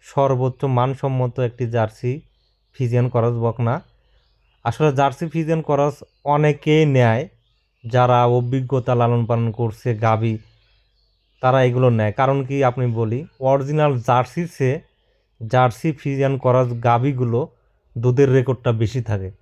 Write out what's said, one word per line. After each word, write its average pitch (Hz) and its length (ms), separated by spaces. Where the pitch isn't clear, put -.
সর্বোচ্চ 131 640
মানসম্মত 131 720
একটি 123 300
জার্সি 113 420
ফিজিয়ান 123 360
ক্রস 120 340
বকনা। 117 320
আসলে 147 320
জার্সি 139 320
ফিজিয়ান 160 340
ক্রস 143 340
অনেকেই 151 640
নেয়, 127 380
যারা 123 420
অভিজ্ঞতা 123 680
লালন 120 300
পালন 117 260
করছে 113 440
গাভী, 110 420
তারা 131 220
এগুলো 127 260
নেয়। 110 220
কারণ 135 340
কি 139 180
আপনি 127 240
বলি, 117 320
অরিজিনাল 139 600
জার্সির 127 480
চেয়ে 131 180
জার্সি 127 500
ফিজিয়ান 139 460
ক্রস 127 320
গাভীগুলো 120 560
দুধের 127 360
রেকর্ডটা 127 400
বেশি 113 300
থাকে। 98 280